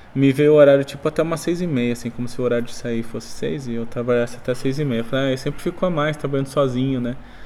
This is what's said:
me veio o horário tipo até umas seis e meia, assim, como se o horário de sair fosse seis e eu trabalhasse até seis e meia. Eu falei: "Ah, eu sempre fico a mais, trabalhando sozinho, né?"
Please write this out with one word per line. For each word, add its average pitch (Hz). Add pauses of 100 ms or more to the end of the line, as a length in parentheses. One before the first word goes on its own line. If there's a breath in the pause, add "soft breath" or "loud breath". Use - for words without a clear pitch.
(140 loud breath)
me 135
veio 147
o -
horário 139
tipo 143
até 156
umas 160
seis 170
e 180
meia, 120
assim, 117
como 123
se -
o -
horário 120
de -
sair 117
fosse 117
seis 139
e 120
eu 117
trabalhasse 120
até -
seis 135
e 151
meia. 117
Eu 117
falei: 135
"Ah, 135
eu 127
sempre 143
fico 175
a 185
mais, 151
trabalhando 139
sozinho, 135
né?" 120 (300 loud breath)